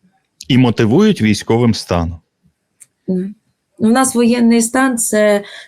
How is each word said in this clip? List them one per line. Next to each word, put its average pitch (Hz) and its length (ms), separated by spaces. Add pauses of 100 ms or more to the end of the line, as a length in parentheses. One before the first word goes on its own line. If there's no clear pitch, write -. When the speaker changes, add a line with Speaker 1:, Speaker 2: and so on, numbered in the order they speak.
(480)
Speaker 1:
І 127 100
мотивують 127 640
військовим 113 520
станом. 85 440 (880)
Speaker 2:
Ну. 185 200 (540)
У 214 60
нас 262 260
воєнний 233 480
стан — 254 360
це, 208 460 (240)